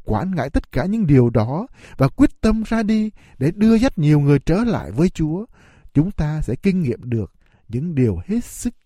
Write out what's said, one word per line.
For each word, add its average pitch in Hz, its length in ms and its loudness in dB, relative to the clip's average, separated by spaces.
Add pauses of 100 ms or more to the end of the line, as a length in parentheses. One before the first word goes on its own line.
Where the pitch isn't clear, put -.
quản 180 320 -2
ngại 135 140 -4
tất - 220 -4
cả 135 140 -2
những 208 220 -2
điều 127 220 6
đó 127 380 -2 (300)
và 131 100 2
quyết - 340 0
tâm 220 260 0
ra 226 160 -2
đi 214 280 0 (260)
để 147 140 0
đưa 220 240 4
dắt 180 220 0
nhiều 151 220 4
người 143 200 4
trở 160 240 0
lại - 280 -4
với 135 180 0
Chúa, 165 360 -4 (480)
chúng 165 180 2
ta 151 300 -4
sẽ 120 140 -4
kinh 185 260 0
nghiệm 123 280 -4
được 113 240 -4 (340)
những 143 280 -6
điều 107 300 2
hết 226 180 -4
sức - 300 -8 (120)